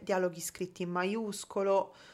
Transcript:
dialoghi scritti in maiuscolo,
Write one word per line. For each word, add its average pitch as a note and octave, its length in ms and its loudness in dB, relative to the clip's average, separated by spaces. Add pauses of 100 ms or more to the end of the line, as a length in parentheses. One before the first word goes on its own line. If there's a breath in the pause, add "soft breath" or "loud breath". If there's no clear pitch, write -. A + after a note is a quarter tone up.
dialoghi F3+ 360 2
scritti - 420 -6
in F3 80 -2
maiuscolo, G3 1040 0 (200 loud breath)